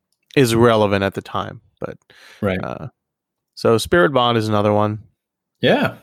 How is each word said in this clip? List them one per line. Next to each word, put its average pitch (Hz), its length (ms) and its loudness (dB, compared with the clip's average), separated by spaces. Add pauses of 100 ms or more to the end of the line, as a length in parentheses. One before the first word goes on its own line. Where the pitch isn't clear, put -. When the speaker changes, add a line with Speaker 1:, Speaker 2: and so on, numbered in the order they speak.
(360)
Speaker 1:
is 120 180 2
relevant 110 480 2
at 98 120 -2
the 101 80 -8
time, 101 380 -10 (200)
but, - 160 -12 (440)
Speaker 2:
Right. 92 220 -2
Speaker 1:
uh, 64 260 -12 (640)
so 113 240 2
Spirit 175 340 2
Bond 120 260 2
is 107 100 -2
another 104 240 2
one. 104 300 -2 (580)
Speaker 2:
Yeah. 180 420 0